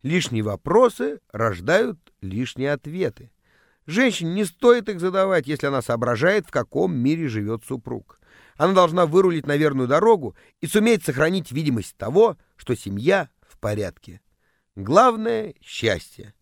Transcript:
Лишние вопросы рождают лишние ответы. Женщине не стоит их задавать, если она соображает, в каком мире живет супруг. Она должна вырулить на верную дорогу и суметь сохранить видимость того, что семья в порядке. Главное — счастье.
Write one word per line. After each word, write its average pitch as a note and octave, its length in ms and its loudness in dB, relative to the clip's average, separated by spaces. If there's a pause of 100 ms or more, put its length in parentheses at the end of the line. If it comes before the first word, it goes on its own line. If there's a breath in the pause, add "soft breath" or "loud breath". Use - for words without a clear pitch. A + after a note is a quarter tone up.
Лишние C3 420 -2
вопросы G#3+ 760 0 (120)
рождают A2+ 680 0 (220)
лишние B2 500 -6
ответы. D3+ 600 -8 (540)
Женщине F3 480 0
не G3+ 120 -2
стоит A#3+ 440 4
их F#3 100 -8
задавать, F#3 480 0
если D3 200 -4
она C3+ 140 0
соображает, B2 680 0
в - 40 -20
каком D#3+ 440 -2
мире D3 320 -2
живет A2 360 -6
супруг. A#2+ 560 -12 (360 soft breath)
Она F3 180 2
должна F3+ 320 4
вырулить E3+ 420 2
на C#3+ 100 0
верную C#3 300 0
дорогу D#3+ 480 2 (260 soft breath)
и - 60 -8
суметь A3 360 2
сохранить D#3+ 480 -2
видимость C3 460 -4
того, F3 400 2 (180)
что - 200 -4
семья C3 540 -2 (120)
в - 180 -20
порядке. G2+ 640 -8 (540)
Главное — F#3+ 880 0
счастье. - 800 -6